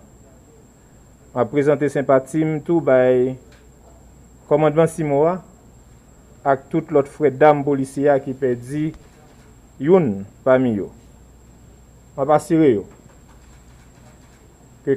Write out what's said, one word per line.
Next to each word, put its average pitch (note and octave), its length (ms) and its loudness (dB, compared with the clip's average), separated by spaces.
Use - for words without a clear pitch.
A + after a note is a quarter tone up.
M B2+ 60 -4
ap A2+ 120 -2
prezante C#3+ 400 0
senpati C3+ 480 0
m D#3 240 -2
tou E3+ 160 0
bay B2+ 540 2
kòmandman D#3 400 2
Simo D3+ 400 -2
a F3+ 80 -2
ak C3+ 240 -2
tout D#3+ 240 -6
lòt C#3 160 2
frè D3 180 -2
dam C#3+ 380 2
polisye C#3 420 -2
a C#3+ 140 2
ki C3+ 100 -10
pèdi B2+ 540 -6
youn C3+ 440 0
pami C3 320 2
yo. F2+ 120 -8
M C#3+ 80 -6
ap D3+ 140 2
asire D#3+ 340 2
yo G2+ 120 -2
ke C#3 100 0